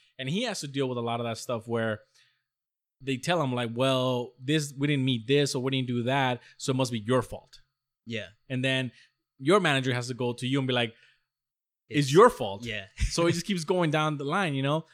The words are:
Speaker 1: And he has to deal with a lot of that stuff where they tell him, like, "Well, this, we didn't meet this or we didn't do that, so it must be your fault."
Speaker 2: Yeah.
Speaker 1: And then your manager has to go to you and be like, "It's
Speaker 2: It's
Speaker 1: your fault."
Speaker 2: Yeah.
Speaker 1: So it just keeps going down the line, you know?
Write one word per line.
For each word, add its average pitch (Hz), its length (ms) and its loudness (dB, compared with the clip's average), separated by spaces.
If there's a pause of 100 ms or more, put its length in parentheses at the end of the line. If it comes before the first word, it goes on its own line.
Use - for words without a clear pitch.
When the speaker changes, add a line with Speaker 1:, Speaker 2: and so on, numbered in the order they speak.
(200)
Speaker 1:
And 131 100 -6
he 202 140 -2
has 220 180 -6
to 147 60 -8
deal 135 220 -2
with 123 80 -4
a 117 40 -4
lot 117 180 -4
of 120 60 -4
that 113 120 -4
stuff 117 300 -6
where 113 340 -2 (1000)
they 131 160 -4
tell 165 260 0
him, 127 100 0
like, 120 200 -2
"Well, 127 580 0 (100)
this, 147 360 0
we 143 100 0
didn't 139 160 2
meet 120 240 0
this 139 260 4
or 131 80 -2
we 135 100 -2
didn't 131 160 0
do 120 160 0
that, 127 380 0 (160)
so - 140 -4
it 127 40 2
must 131 180 0
be 113 60 -2
your 117 220 2
fault." - 380 -12 (460)
Speaker 2:
Yeah. 107 220 -8 (220)
Speaker 1:
And 127 140 -2
then 131 280 0 (460)
your 165 220 4
manager 135 340 2
has 120 140 -4
to 127 60 -6
go 120 180 -2
to 123 160 -6
you 135 120 0
and 131 80 -2
be 127 60 0
like, 117 200 0 (960)
"It's 143 180 2
Speaker 2:
It's 135 60 -2
Speaker 1:
your 220 160 10
fault." 101 340 -6
Speaker 2:
Yeah. 107 220 -8 (240)
Speaker 1:
So 170 180 0
it 175 60 2
just 170 120 -6
keeps 175 200 -2
going 175 260 2
down 156 260 0
the 143 60 -8
line, 160 320 -2
you 135 80 -2
know? 156 300 0